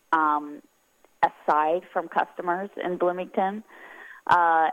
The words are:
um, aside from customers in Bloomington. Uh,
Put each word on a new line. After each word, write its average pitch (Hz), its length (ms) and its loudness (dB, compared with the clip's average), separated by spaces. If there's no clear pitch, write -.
um, 151 500 0
aside 165 580 0
from 170 160 -4
customers 180 680 -4
in 175 220 -6
Bloomington. 185 680 -4
Uh, 165 440 4